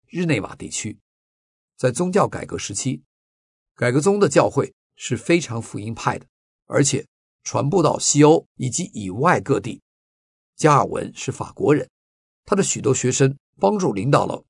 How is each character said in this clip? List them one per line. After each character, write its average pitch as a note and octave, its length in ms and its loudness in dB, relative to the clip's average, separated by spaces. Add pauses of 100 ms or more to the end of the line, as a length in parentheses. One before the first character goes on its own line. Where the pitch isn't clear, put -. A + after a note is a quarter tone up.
日 F3 160 -6
内 C#3 160 0
瓦 - 160 -10
地 - 120 -14
区。 - 300 -10 (760)
在 B2+ 140 0
宗 F3 200 -2
教 F3+ 160 2
改 - 180 -10
革 - 140 -8
时 - 160 -10
期， C3+ 280 -6 (720)
改 B2 180 0
革 D3 80 2
宗 G3+ 180 4
的 G3 100 -2
教 A#2+ 220 2
会 - 240 -4 (220)
是 - 200 -6
非 E3+ 240 0
常 A#2 200 -8
福 A2 180 -12
音 G#2 160 -10
派 - 240 -4
的， - 80 -18 (400)
而 - 160 2
且 - 240 -2 (360)
传 B2 260 -2
播 F3+ 140 4
到 D3 160 2
西 - 260 4
欧 D#3 220 6 (100)
以 C3 120 -6
及 - 260 -6
以 F#2+ 160 -8
外 B2+ 300 2
各 G#2+ 200 -2
地。 G2+ 200 -10 (760)
加 D3+ 200 4
尔 A2 80 4
文 - 320 -6
是 - 160 -8
法 - 200 -12
国 C3 220 2
人， - 160 -2 (540)
他 - 100 -2
的 F#3+ 80 2
许 F#3+ 180 -2
多 C3+ 140 0
学 B2+ 160 0
生 C3+ 260 2 (220)
帮 G3+ 180 2
助 F3 160 -2
领 A#2+ 160 -4
导 C3 160 4
了 - 260 -6